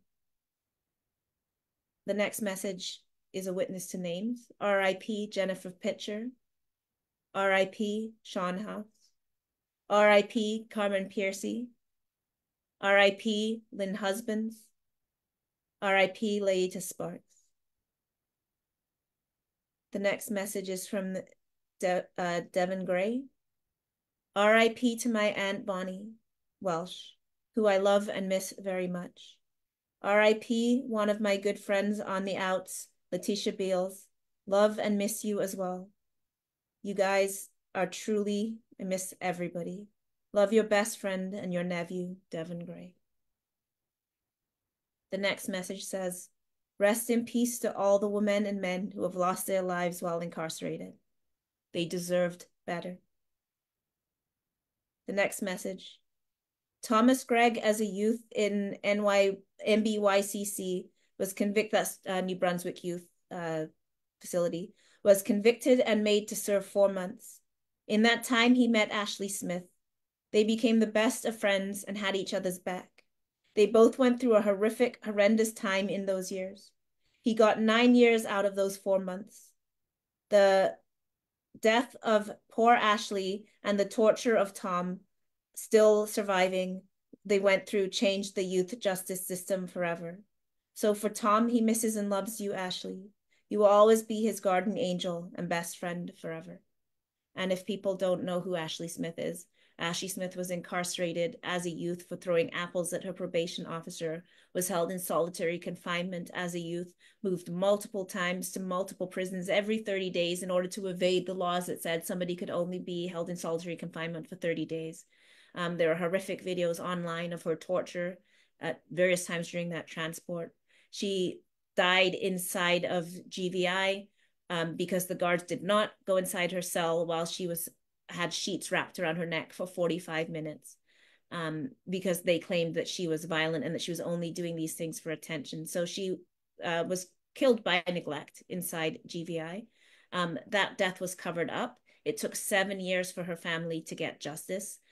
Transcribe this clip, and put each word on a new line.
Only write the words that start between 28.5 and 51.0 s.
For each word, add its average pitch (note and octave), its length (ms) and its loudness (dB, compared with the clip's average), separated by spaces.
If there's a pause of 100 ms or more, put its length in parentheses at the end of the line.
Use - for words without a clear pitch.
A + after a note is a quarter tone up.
very F#3 300 -4
much. - 500 -10 (600)
R G#3 220 4
I A3 120 8
P A#3+ 520 2
one G#3+ 240 0
of G#3 100 0
my G3+ 160 2
good G3 240 -2
friends G#3 400 0
on F#3+ 240 -4
the G3 140 -4
outs, F#3 500 -4 (220)
Letitia G3+ 420 -2
Beals. F#3 560 -2 (380)
Love G#3 320 4
and G#3 180 0
miss G3+ 260 -2
you G#3 180 -2
as G3 140 -2
well. F#3 360 -6 (920)
You G3+ 120 -6
guys G3 560 0 (240)
are F#3 120 0
truly, G#3 720 -2 (240)
I G3 40 -8
miss F#3 360 -4
everybody. F3 640 -6 (460)
Love G3+ 200 4
your A3 120 6
best G#3+ 340 2
friend F#3+ 360 -4
and F#3 180 -6
your F3 100 0
nephew, F3+ 540 -6 (140)
Devin E3+ 340 -8
Gray. F3 300 -16 (2250)
The F#3+ 80 -4
next G3 300 -2
message F#3+ 360 -6
says, F#3 460 -6 (480)
"Rest G#3 320 4
in A#3 160 2
peace A#3+ 340 0
to - 160 -4
all G3+ 220 4
the G#3 100 0
women G#3 380 2
and G3+ 160 -4
men F#3 300 -2
who G3+ 100 -6
have F3+ 120 -2
lost F3+ 320 0
their F#3+ 160 0
lives F3+ 380 -2
while E3+ 200 -4
incarcerated. E3+ 800 -8 (760)